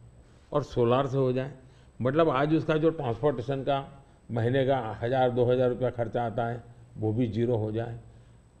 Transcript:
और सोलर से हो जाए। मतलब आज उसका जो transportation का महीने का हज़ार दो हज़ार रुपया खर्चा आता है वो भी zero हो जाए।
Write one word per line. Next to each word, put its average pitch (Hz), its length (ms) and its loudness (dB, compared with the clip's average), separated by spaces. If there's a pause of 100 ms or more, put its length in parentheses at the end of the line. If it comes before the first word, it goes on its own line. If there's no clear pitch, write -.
(520)
और 147 120 0
सोलर 123 440 2
से 131 100 -4
हो 131 160 2
जाए। 131 180 -4 (480)
मतलब 151 300 2
आज 143 260 2
उसका 156 220 0
जो 156 120 2
transportation 135 760 -2
का 139 140 0 (540)
महीने 123 340 2
का 135 120 2 (240)
हज़ार 127 300 2
दो 123 140 2
हज़ार 127 240 2
रुपया 120 200 -2
खर्चा 120 340 -4
आता 117 240 -2
है 120 160 -8 (340)
वो 107 160 0
भी 120 140 0
zero 117 280 0
हो 107 160 -2
जाए। 117 260 -6 (640)